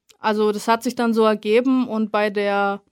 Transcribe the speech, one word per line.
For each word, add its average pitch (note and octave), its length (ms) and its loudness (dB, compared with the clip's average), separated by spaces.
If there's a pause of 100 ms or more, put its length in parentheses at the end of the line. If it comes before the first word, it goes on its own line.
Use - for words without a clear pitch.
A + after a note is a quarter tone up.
(180)
Also G#3+ 340 0
das G3+ 160 -6
hat A3+ 140 2
sich B3 120 -4
dann A#3 200 0
so A3+ 100 4
ergeben A3+ 640 2
und A3 240 -4
bei G#3+ 160 0
der G3+ 640 -2